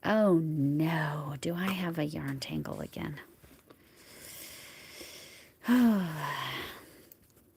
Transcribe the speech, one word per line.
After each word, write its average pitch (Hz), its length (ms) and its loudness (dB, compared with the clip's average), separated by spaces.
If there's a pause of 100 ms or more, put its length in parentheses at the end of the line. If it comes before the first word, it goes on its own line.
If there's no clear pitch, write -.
Oh, 202 380 6
no. 151 960 0
Do 165 140 -4
I 185 180 -2
have 180 260 -4
a 151 60 0
yarn 147 360 -6
tangle 151 400 -6
again? - 400 -8 (2500)
<sighs> 185 1080 2 (840)